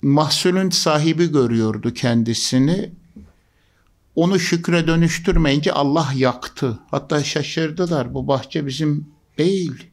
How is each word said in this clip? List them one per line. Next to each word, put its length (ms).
Mahsulün 600
sahibi 640
görüyordu 600
kendisini. 960
Onu 240
şükre 480
dönüştürmeyince 840
Allah 440
yaktı. 640
Hatta 320
şaşırdılar, 920
"Bu 140
bahçe 400
bizim 400
değil. 560